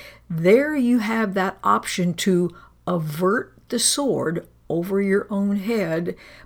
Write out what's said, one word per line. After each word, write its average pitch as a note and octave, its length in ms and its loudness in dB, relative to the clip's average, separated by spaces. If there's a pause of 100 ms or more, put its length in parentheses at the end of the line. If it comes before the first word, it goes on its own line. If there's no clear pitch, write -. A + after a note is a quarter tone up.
(280)
there A3 480 4
you B3 220 2
have A3 360 -2
that F#3+ 300 -2
option G3 500 0
to F3 400 0 (320)
avert F3 720 -2 (120)
the A#3+ 100 -4
sword E3+ 680 0 (220)
over F3+ 320 -2
your G3 300 0
own G3+ 260 0
head F3+ 580 -2 (320)